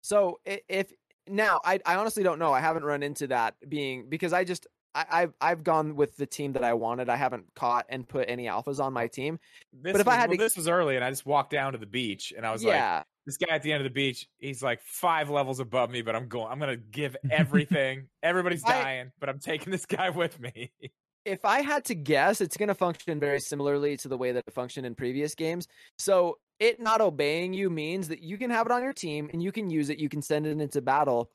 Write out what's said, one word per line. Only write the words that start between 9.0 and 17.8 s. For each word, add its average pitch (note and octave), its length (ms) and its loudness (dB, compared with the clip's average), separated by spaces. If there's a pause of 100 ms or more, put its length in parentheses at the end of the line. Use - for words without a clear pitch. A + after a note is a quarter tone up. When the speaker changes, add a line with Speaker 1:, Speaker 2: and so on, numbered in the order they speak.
Speaker 1:
team. D3 320 -6 (320)
Speaker 2:
This D3 220 -6
Speaker 1:
But G3+ 80 6
if F#3+ 60 6
I B3 80 6
Speaker 2:
was, - 20 4
Speaker 1:
had A#3 120 4
Speaker 2:
well, F3 80 4
Speaker 1:
to - 0 -
Speaker 2:
this A3 180 2
was E3 120 -2
early, E3+ 280 4
and B2 80 0
I B2+ 60 0
just C3+ 160 -8
walked C#3 260 2
down C3+ 220 -2
to B2 60 -8
the A2 80 -12
beach, G#2+ 480 -4
and A2+ 100 -8
I A2 60 0
was A2+ 120 -4
like, E3 220 4
Speaker 1:
Yeah. E2 180 0 (220)
Speaker 2:
"This D3 120 -8
guy F3 180 -2
at C#3+ 80 -2
the D3+ 100 0
end C#3+ 80 0
of C3+ 40 -2
the B2+ 80 -4
beach, C3+ 340 -2 (100)
he's, C3 240 -10
like, B2 200 -2
five D#3+ 480 0
levels C3+ 300 0
above B2 300 0
me, B2 140 -4
but A2+ 120 -2
I'm A#2+ 120 -4
going, A2+ 240 -6
I'm C3+ 80 -8
gonna C3+ 180 -2
give B2 460 -8
Speaker 3:
<laughs> C3+ 60 -2
Speaker 2:
everything. C#3+ 800 2 (120)